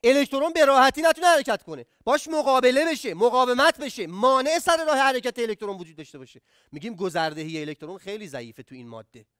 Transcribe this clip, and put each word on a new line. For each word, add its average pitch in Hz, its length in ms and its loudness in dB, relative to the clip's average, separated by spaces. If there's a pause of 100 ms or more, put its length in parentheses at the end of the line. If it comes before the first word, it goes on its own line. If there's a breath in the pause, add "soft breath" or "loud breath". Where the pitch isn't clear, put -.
الکترون 277 500 2
به 320 120 4
راحتی 269 360 4
نتونه 330 260 2
حرکت 269 360 2
کنه، 139 220 -16 (180)
باش 277 240 0
مقابله 269 580 2
بشه، 262 280 -4
مقاومت 247 640 2
بشه، 226 300 -8
مانع 262 520 0
سر 330 260 0
راه 302 120 2
حرکت 254 420 0
الکترون 208 380 -6
وجود 165 180 -18
داشته 151 220 -18
باشه، 131 240 -20 (300)
می‌گیم 180 240 -12
گذردهی 160 680 -4
الکترون 156 360 -12
خیلی 202 300 -12
ضعیفه 123 360 -14
تو 135 120 -20
این 123 120 -18
ماده. 110 380 -20 (140)